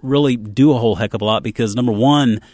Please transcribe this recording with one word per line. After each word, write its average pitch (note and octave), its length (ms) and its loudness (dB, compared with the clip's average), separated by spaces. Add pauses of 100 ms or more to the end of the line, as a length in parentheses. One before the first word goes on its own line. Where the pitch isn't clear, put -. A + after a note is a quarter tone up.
really C#3 340 0
do A#2 360 2
a B2+ 60 2
whole A2+ 160 0
heck G2+ 200 -4
of G#2 80 -6
a - 20 -4
lot G#2+ 180 0
because, A2 320 -4
number B2 180 -2
one, B2 480 2 (140)